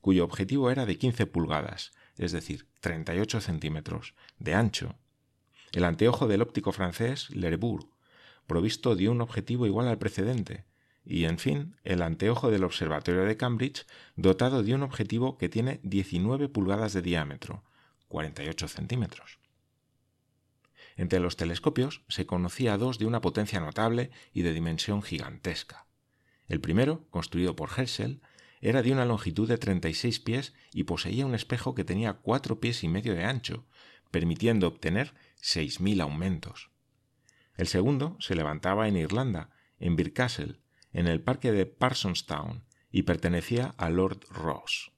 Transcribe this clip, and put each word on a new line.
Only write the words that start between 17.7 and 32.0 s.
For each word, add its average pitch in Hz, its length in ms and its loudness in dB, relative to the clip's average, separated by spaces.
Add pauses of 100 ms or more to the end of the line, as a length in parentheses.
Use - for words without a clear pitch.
cuarenta 78 360 -8
y 73 40 -4
ocho - 200 -6
centímetros. - 680 -6 (1600)
Entre 90 240 2
los 90 180 0
telescopios 85 720 0
se - 180 -4
conocía 98 540 0
dos 120 180 0
de 107 80 0
una 113 160 0
potencia 101 380 0
notable 113 500 0 (240)
y - 80 0
de 85 120 2
dimensión 82 500 -2
gigantesca. 69 840 -8 (640)
El 85 120 -2
primero, 127 520 2
construido 85 440 -2
por - 220 -6
Herschel, 127 420 -4 (420)
era 120 200 2
de 123 100 4
una 131 140 4
longitud 107 420 0
de 117 120 2
treinta 90 300 0
y 80 40 -2
seis - 260 -2
pies 127 360 -4 (180)
y - 120 -2
poseía 117 420 -2
un 123 80 0
espejo 120 400 -2
que 120 80 -2
tenía 101 300 -2